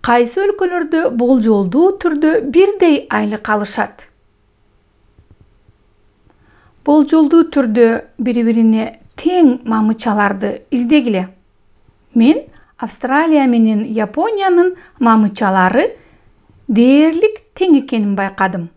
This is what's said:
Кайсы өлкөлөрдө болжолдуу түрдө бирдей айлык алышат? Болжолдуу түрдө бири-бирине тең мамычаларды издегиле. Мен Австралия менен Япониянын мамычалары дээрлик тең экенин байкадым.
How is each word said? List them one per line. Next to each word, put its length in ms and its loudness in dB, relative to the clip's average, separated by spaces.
Кайсы 400 -2
өлкөлөрдө 720 -4
болжолдуу 760 0
түрдө 300 -2
бирдей 540 2
айлык 400 -6
алышат? 540 -6
Болжолдуу 540 4
түрдө 360 2
бири-бирине 720 0
тең 380 2
мамычаларды 960 -2
издегиле. 560 0
Мен 320 2
Австралия 680 0
менен 380 2
Япониянын 880 -2
мамычалары 840 2
дээрлик 760 2
тең 300 2
экенин 340 -4
байкадым. 600 -4